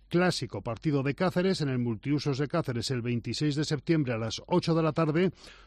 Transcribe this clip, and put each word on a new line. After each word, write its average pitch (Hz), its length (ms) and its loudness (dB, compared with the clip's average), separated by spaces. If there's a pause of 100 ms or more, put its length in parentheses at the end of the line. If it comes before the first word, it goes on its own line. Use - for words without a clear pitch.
clásico 160 540 0
partido 135 400 0
de 139 100 0
Cáceres 180 480 0
en 143 80 0
el 131 80 0
Multiusos 127 600 -2
de 147 80 0
Cáceres 127 420 -2
el 123 140 -2
veintiséis 123 520 0
de 151 80 0
septiembre 147 500 0
a 110 40 -2
las 110 300 -4
ocho 170 260 2
de 165 80 4
la 160 100 2
tarde 165 400 2 (360)